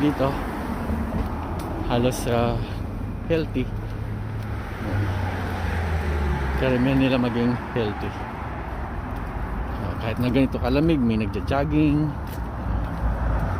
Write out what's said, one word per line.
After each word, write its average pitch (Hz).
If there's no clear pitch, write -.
dito, 139
halos, 123
ah, 117
healthy. 156
Karamihan 131
nila 131
maging 120
healthy. 104
Ah, 92
kahit 113
na 123
ganito 127
kalamig, 147
may 113
nagja-jogging. 147